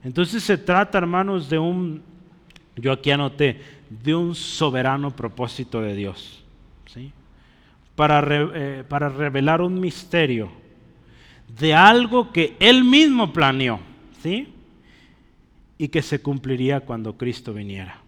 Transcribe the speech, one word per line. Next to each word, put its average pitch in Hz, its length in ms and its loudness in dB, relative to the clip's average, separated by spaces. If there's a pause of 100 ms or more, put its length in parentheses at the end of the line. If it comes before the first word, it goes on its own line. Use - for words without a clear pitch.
Entonces 175 400 -4
se 196 160 0
trata, 190 400 0
hermanos, 180 500 -2
de 160 100 0
un, 170 440 -4 (760)
yo 131 160 -2
aquí 135 180 -2
anoté, 143 500 0 (280)
de 117 260 -4
un 170 200 -2
soberano 139 800 -4
propósito 120 680 -8
de 104 140 -6
Dios, 98 500 -12 (480)
¿sí? 131 180 -18 (880)
Para 147 240 4
re-, 147 300 0 (300)
eh, 127 40 -16
para 143 240 -4
revelar 143 540 0
un 180 180 -2
misterio 139 680 -2 (1080)
de 156 160 2
algo 233 580 6
que 165 260 0
Él 254 260 8
mismo 254 480 4
planeó, 131 460 0 (440)
¿sí? 220 260 -6 (1300)
Y 147 120 -6
que 156 140 -2
se - 180 -6
cumpliría 135 600 -2
cuando 113 360 -10
Cristo 120 360 -8
viniera. 98 560 -12